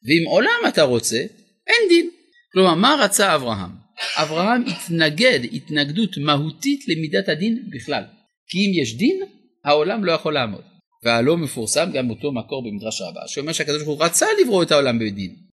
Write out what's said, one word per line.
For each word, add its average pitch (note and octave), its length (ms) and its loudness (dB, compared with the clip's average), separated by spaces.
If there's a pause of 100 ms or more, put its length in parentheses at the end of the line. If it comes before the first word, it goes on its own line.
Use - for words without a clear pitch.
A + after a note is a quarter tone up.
ואם E3 200 2
עולם G4 400 2
אתה - 140 2
רוצה, B2 360 2 (500)
אין A4+ 220 2
דין." E4+ 200 6 (440)
כלומר, F#3 220 4
מה A#3+ 240 4
רצה G3 360 2
אברהם? A2 360 -4 (500)
אברהם F#3 460 0
התנגד E3 720 0 (140)
התנגדות D3+ 640 -2
מהותית D3+ 680 -2
למידת F3+ 420 -2
הדין A3 400 -2
בכלל. C3 340 -6 (440)
כי E3 100 -6
אם F#3+ 240 2
יש A#2 160 -4
דין, E4 240 0 (440)
העולם D#3+ 400 2
לא E3+ 60 0
יכול D#3 220 -2
לעמוד. A#2+ 280 -4 (420)
והלא A#2 340 2
מפורסם D3 560 -2
גם C3 160 -2
אותו C#3 220 -6
מקור B2+ 320 -8
במדרש G#2 380 -8
רבה, - 260 -12
שאומר D3 260 -8
שהקדוש D3+ 300 -2
ברוך D3 160 -4
הוא D#3 60 2
רצה - 200 2 (160)
לברוא G#3 220 4
את E3 80 0
העולם C3+ 280 4
בדין G2 360 -6 (180)